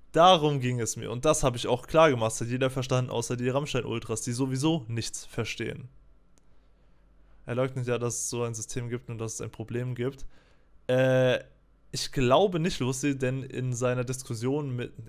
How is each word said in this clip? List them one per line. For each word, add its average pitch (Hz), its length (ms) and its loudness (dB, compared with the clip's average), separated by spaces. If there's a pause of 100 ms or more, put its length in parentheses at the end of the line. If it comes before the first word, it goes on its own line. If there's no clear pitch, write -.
(140)
Darum 156 480 8
ging 123 180 0
es 110 160 -4
mir. 113 160 -8
Und 123 140 -4
das 156 180 4
habe 123 140 2
ich - 100 -4
auch 120 200 0
klar 160 220 8
gemacht. 113 240 2
Das - 80 -8
hat 123 60 -4
jeder 127 220 0
verstanden, 127 420 0
außer 120 240 -4
die 123 140 -2
Rammstein-Ultras, 117 720 -2
die 123 100 -4
sowieso 135 560 0
nichts - 380 -8
verstehen. - 640 -6 (1600)
Er 120 100 -6
leugnet 127 320 -2
ja, 120 100 0
dass 120 180 -2
es - 140 -6
so 120 140 -4
ein 117 100 -4
System 117 360 -8
gibt 120 200 -8
und 117 80 -10
dass 110 160 -8
es - 80 -10
ein 110 100 -8
Problem 120 440 -6
gibt. 127 300 -4 (640)
Äh, 127 520 4 (520)
ich - 200 -6
glaube 156 480 4
nicht, - 200 -2
Lucy, 135 380 0
denn 131 260 -2
in 127 300 -6
seiner 123 300 0
Diskussion 127 720 -4
mit, 123 180 -6 (160)